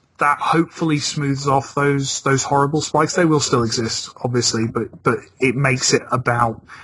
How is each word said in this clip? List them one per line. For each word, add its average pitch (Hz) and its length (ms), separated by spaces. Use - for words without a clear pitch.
that 147 200
hopefully 165 600
smooths 139 500
off 135 260
those, 143 480
those 135 220
horrible 143 360
spikes. 151 360
They 180 80
will 156 160
still 123 240
exist, 110 440
obviously, 120 500
but, 107 300
but 113 160
it 131 160
makes 131 360
it 135 100
about 120 500